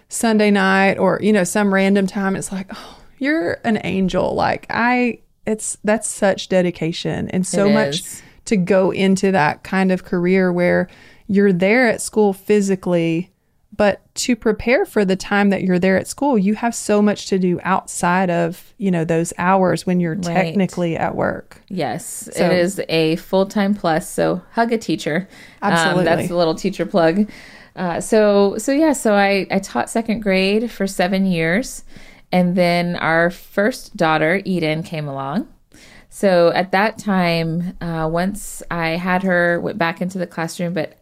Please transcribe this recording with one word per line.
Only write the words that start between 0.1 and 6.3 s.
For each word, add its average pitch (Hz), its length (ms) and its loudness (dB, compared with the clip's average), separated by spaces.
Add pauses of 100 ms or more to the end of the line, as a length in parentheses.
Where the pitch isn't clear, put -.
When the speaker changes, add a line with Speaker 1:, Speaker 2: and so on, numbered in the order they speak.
Speaker 1:
Sunday 214 400 2
night 196 480 2
or, 185 240 2
you 208 100 2
know, 196 120 2
some 202 280 0
random 196 340 2
time. 190 300 -4
It's 175 160 -8
like, 190 200 -8
"Oh, - 260 -18 (200)
you're 311 460 -2
an 214 180 0
angel." 185 520 0
Like, - 360 -2
I, 240 500 -2 (260)
it's, 220 360 -6
that's 208 240 0
such - 420 -2